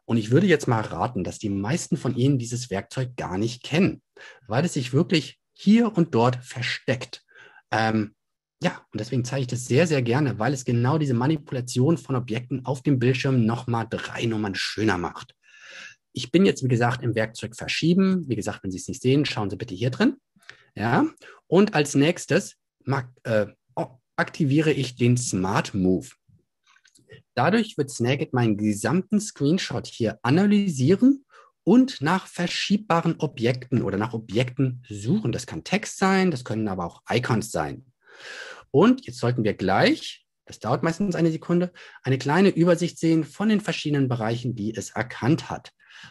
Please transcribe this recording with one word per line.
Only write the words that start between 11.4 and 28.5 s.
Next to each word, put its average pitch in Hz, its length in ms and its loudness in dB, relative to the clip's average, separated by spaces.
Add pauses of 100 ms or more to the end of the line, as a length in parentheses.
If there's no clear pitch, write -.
von - 180 -6
Objekten 120 500 -6
auf 123 160 -6
dem 143 160 2
Bildschirm 127 480 2
nochmal 117 440 -2
drei - 360 -6
Nummern 107 300 -2
schöner 101 420 -2
macht. - 380 -10 (800)
Ich - 180 -10
bin 185 140 6
jetzt, 180 180 2
wie 127 60 0
gesagt, 120 340 0
im 113 100 -2
Werkzeug 110 440 -6
verschieben. 180 720 0
Wie 107 80 -2
gesagt, 101 260 -6
wenn 95 80 -6
Sie 90 60 -6
es - 100 -12
nicht - 140 -8
sehen, 135 240 2
schauen 101 240 -4
Sie 98 80 -6
bitte - 180 -10
hier 120 140 -2
drin. 226 260 0 (580)
Ja, 135 320 2 (420)
und 202 280 4
als 147 180 0
nächstes 151 600 0 (300)
mag-, 131 260 -4 (120)
äh, 107 240 0 (280)
o-, - 240 -8 (160)
aktiviere 156 560 2
ich 127 240 -4
den 123 220 4
Smart 101 560 -2
Move. 92 340 2 (1300)
Dadurch 180 420 0
wird 135 140 -4
Snagit 123 420 -2
meinen 117 240 2